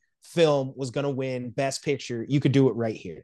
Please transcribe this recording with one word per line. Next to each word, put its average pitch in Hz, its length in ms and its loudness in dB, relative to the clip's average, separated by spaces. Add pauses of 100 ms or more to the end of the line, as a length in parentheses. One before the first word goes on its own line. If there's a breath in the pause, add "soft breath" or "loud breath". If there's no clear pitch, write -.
(220)
film 143 540 2
was 131 140 -6
gonna 143 200 -2
win 127 400 -4
Best 135 320 -4
Picture, 123 460 -4
you 139 100 2
could 143 140 2
do 135 160 6
it 117 40 -2
right 113 220 -2
here. 82 300 -14